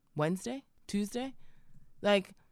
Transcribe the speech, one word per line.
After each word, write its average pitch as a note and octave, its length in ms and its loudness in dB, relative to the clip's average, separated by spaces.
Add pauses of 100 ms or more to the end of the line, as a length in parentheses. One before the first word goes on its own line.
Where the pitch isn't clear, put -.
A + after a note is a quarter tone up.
(140)
Wednesday? F#3+ 500 0 (240)
Tuesday? A#3+ 480 -2 (640)
Like, G3+ 320 4 (180)